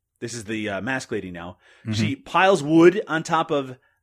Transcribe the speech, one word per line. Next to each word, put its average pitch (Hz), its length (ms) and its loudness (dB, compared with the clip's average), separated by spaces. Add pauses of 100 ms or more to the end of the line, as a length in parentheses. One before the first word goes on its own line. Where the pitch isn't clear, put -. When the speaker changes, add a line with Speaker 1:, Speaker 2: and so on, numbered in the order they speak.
(220)
Speaker 1:
This 117 120 -8
is 117 120 -12
the, 107 240 -6
uh, 95 120 -4
mask 131 300 -6
lady 95 200 -6
now. 87 260 -14 (240)
Speaker 2:
Mm-hmm. 110 120 -8
Speaker 1:
She 107 220 -2
piles 185 480 2
wood 165 440 6
on 160 160 -4
top 160 280 -2
of 135 260 -4 (260)